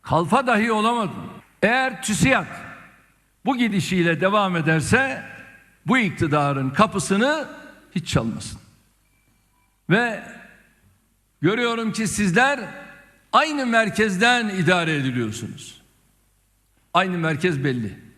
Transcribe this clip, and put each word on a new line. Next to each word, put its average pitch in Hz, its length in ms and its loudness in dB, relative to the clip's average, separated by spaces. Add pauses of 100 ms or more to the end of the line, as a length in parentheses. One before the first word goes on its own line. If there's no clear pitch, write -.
Kalfa 175 460 0
dahi 226 240 2
olamadı. 220 420 -2 (480)
Eğer 254 400 0
tüsiyat 214 460 2 (960)
bu 254 120 0
gidişiyle 180 640 2
devam 190 340 2
ederse 165 680 2 (640)
bu 254 100 4
iktidarın 143 720 0
kapısını 214 800 0 (480)
hiç 170 120 -6
çalmasın. - 520 -4 (1300)
Ve 220 340 0 (1200)
görüyorum 226 500 0
ki 220 160 -4
sizler 240 520 2 (760)
aynı 285 320 2
merkezden 226 840 2
idare 175 460 2
ediliyorsunuz. 120 840 -6 (1120)
Aynı 180 240 2
merkez 160 460 0
belli. 120 360 -4 (180)